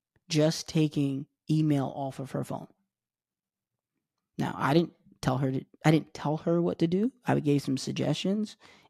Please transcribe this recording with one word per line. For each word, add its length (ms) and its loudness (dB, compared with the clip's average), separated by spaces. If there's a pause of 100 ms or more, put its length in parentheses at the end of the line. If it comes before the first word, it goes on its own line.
(300)
just 400 2
taking 560 0 (240)
email 460 2
off 240 -8
of 120 -10
her 120 -4
phone. 240 -10 (1700)
Now, 200 -4
I 160 0
didn't 200 2 (280)
tell 180 0
her 120 0
to, 140 -6 (200)
I 60 6
didn't 220 2
tell 240 -4
her 240 0
what 180 -2
to 80 4
do. 240 0 (140)
I 140 2
gave 220 2
some 160 -2
suggestions, 760 -2 (340)